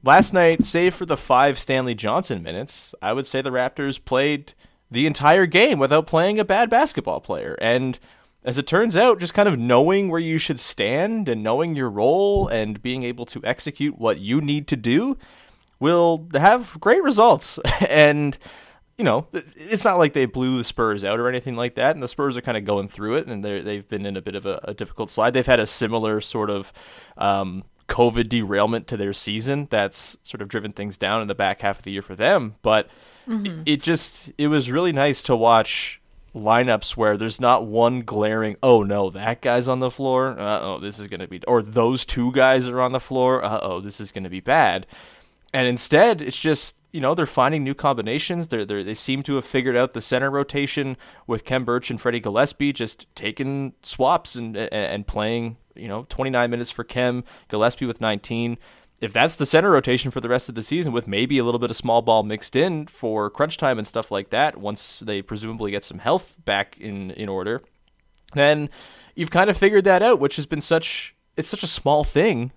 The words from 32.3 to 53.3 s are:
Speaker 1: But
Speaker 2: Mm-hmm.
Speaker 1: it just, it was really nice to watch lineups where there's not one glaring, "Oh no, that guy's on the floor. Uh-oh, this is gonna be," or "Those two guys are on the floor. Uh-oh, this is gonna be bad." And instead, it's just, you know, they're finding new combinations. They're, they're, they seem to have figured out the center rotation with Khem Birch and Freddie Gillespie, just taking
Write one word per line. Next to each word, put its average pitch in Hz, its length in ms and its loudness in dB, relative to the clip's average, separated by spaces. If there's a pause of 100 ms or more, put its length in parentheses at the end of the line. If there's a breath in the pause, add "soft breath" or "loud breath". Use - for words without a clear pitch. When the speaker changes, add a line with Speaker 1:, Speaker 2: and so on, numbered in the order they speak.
Speaker 1:
But 110 260 2 (400 soft breath)
Speaker 2:
Mm-hmm. 202 380 -6
Speaker 1:
it 147 160 0
just, - 560 -2
it 147 100 0
was 139 240 0
really 170 220 0
nice 139 300 0
to 127 120 2
watch 113 680 2 (320)
lineups 113 600 2
where 107 220 2
there's 110 240 -4
not 120 240 4
one 117 340 2
glaring, 107 640 -2
"Oh 120 200 8
no, 101 260 0
that 107 320 -6
guy's 123 260 0
on 127 120 -2
the 127 120 -2
floor. 131 380 0 (100)
Uh-oh, 98 400 -4
this 101 180 -10
is 104 120 -12
gonna 92 180 -10
be," 90 180 -14
or 120 160 4
"Those 117 440 0
two 120 260 -2
guys 131 380 4
are 123 100 -4
on 127 140 0
the 127 80 -4
floor. 127 420 0
Uh-oh, 95 380 -4
this 101 180 -10
is 104 140 -12
gonna 95 160 -10
be 92 100 -10
bad." 104 480 2 (640 loud breath)
And 131 140 0
instead, 156 540 4
it's - 180 -8
just, - 380 -2 (160)
you 156 80 -6
know, 135 140 2
they're 170 100 0
finding 139 400 0
new 139 80 -4
combinations. 143 760 -2
They're, 110 160 -4
they're, 101 200 -6
they 104 100 -8
seem 135 300 -4
to 139 120 -2
have 127 100 -2
figured 131 300 -2
out 123 180 2
the 113 80 -6
center 135 300 -2
rotation 139 640 -4 (300 loud breath)
with 113 180 -4
Khem 127 220 -2
Birch 120 260 -2
and 113 80 -6
Freddie 120 220 -2
Gillespie, 143 500 0
just - 420 -8
taking 135 680 -6